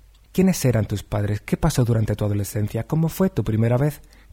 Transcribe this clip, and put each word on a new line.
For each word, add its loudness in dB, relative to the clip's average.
¿Quiénes 2
eran 2
tus -4
padres? -4
¿Qué -4
pasó 2
durante 0
tu -2
adolescencia? -2
¿Cómo 0
fue 0
tu -2
primera 2
vez? -2